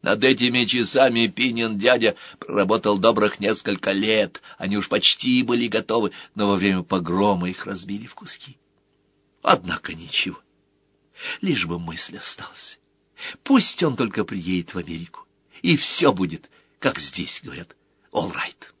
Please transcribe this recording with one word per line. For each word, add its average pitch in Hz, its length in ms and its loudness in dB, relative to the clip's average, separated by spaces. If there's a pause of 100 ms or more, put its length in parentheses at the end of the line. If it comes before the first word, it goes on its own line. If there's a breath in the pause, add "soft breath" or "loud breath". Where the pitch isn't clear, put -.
Над 107 180 2
этими 123 420 4
часами 117 600 4
Пинин 113 540 -2
дядя 113 360 4 (220 loud breath)
проработал 104 640 0
добрых 104 400 4
несколько 101 520 -2
лет. 104 520 0 (160 loud breath)
Они 98 180 -2
уж 98 100 -2
почти 127 540 2
были 120 240 2
готовы, 110 460 0 (240 loud breath)
но 104 120 2
во 101 100 4
время 92 260 2
погрома 90 680 2
их - 160 -10
разбили 98 400 -8
в - 80 -20
куски. - 460 -14 (800)
Однако 87 540 0
ничего, 82 420 -6 (1040 loud breath)
лишь 147 240 0
бы 85 140 -4
мысль 82 380 -8
осталась. - 600 -10 (640 loud breath)
Пусть - 380 2
он 151 140 0
только 107 300 -2
приедет 90 500 -4
в - 20 -6
Америку, 82 480 -12 (380 loud breath)
и 170 120 4
всё - 380 2
будет, 87 380 -4 (260 soft breath)
как - 220 -2
здесь - 440 -6
говорят, - 320 -16 (360)
all - 200 -2
right. - 480 -10